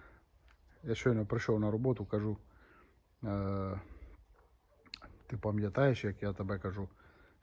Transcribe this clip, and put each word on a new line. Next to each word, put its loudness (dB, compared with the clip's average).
я 0
щойно 4
прийшов 2
на 2
роботу, 0
кажу, 0
е, -2
Ти -4
пам'ятаєш, 2
як -4
я 0
тебе -2
кажу, -4